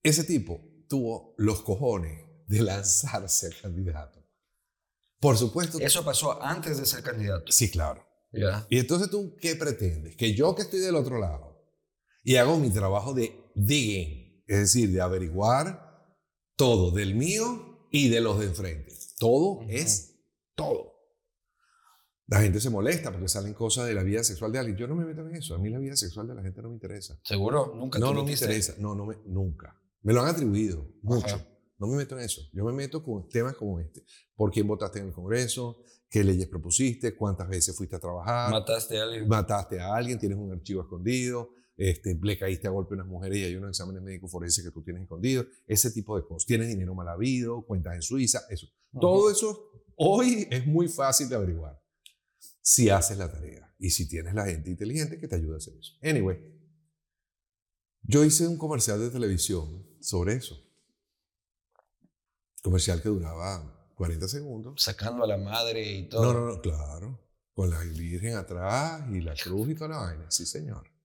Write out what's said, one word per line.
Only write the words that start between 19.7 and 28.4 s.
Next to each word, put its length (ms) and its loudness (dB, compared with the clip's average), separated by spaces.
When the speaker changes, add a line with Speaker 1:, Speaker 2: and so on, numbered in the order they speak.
Speaker 1:
es 460 -2
todo. 380 -4
La 160 4
gente 180 4
se 100 0
molesta 420 0
porque 160 -4
salen 260 -2
cosas 320 0
de 80 -2
la 80 0
vida 220 2
sexual 280 -2
de 60 -2
alguien. 180 -4
Yo 100 -6
no 100 -4
me 100 -2
meto 200 -10
en 100 -10
eso. 180 -8
A 40 -4
mí 120 -2
la 80 -4
vida 180 -6
sexual 300 -4
de 80 -10
la 80 -12
gente 180 -8
no 80 -12
me 60 -12
interesa. 480 -14
Speaker 2:
¿Seguro? 520 0
¿Nunca 240 -4
Speaker 1:
No, 100 4
Speaker 2:
te 60 2
Speaker 1:
no 60 0
me 60 0
Speaker 2:
metiste? 200 0